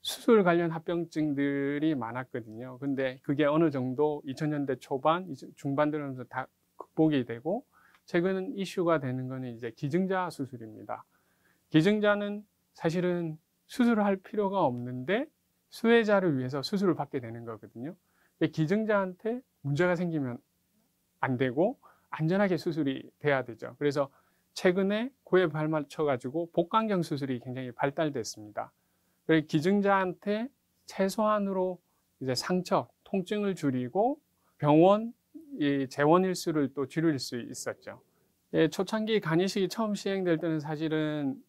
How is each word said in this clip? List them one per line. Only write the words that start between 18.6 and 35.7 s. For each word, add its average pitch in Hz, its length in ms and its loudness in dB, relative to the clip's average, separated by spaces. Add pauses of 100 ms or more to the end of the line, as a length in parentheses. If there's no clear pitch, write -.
문제가 170 360 2
생기면 156 420 -2 (840)
안 131 160 0
되고 135 420 0 (300)
안전하게 185 480 0
수술이 147 640 -2
돼야 139 240 2
되죠. 120 360 -12
그래서 143 300 0 (460)
최근에 196 560 2 (140)
그에 180 240 4
발맞춰가지고 156 1040 -2
복강경 196 500 0
수술이 139 380 -4
굉장히 127 300 -8
발달됐습니다. 120 1000 -4 (540)
그래서 160 200 4
기증자한테 196 1040 0 (380)
최소한으로 196 920 -2 (420)
이제 131 140 -2
상처, 180 540 0 (160)
통증을 202 500 -2
줄이고 143 640 0 (400)
병원, 185 540 6 (460)
이 143 320 0